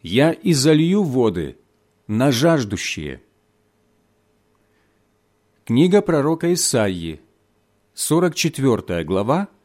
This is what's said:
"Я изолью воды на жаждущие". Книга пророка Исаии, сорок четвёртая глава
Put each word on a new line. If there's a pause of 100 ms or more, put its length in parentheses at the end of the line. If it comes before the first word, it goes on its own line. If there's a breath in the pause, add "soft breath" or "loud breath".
"Я
изолью
воды (500)
на
жаждущие". (2500)
Книга
пророка
Исаии, (720)
сорок
четвёртая
глава (180)